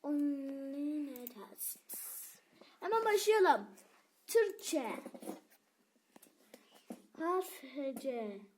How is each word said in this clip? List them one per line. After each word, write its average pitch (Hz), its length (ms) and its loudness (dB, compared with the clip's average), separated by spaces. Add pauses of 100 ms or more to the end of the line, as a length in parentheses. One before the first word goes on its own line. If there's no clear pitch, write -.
Online 285 1200 -2
test. - 540 -10 (1000)
Hemen 453 240 2
başlayalım. 403 640 6 (600)
Türkçe. 339 640 2 (2250)
Harf 359 440 0
hece. 262 800 -4 (180)